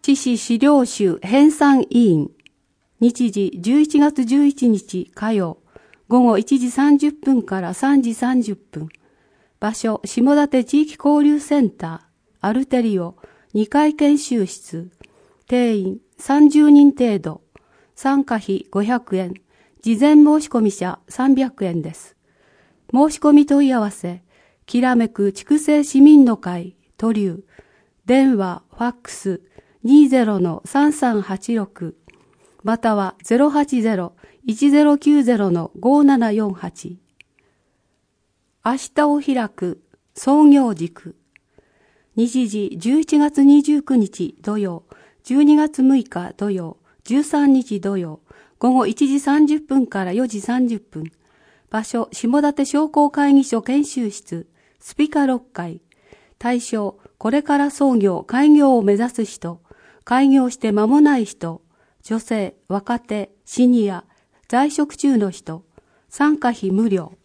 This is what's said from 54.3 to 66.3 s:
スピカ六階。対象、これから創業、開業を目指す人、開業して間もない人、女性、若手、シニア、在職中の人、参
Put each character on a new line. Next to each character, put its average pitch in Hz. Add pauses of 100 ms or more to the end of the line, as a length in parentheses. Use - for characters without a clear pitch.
ス -
ピ 302
カ 294
六 247
階。 170 (580)
対 247
象、 214 (200)
こ 220
れ 285
か 294
ら 285
創 269
業、 196
開 277
業 285
を 226
目 202
指 240
す 226
人、 170 (440)
開 269
業 262
し -
て 220
間 214
も 277
な 294
い 226
人、 - (400)
女 220
性、 214 (140)
若 202
手、 208 (120)
シ 247
ニ 233
ア、 175 (420)
在 277
職 294
中 277
の 202
人、 - (440)
参 294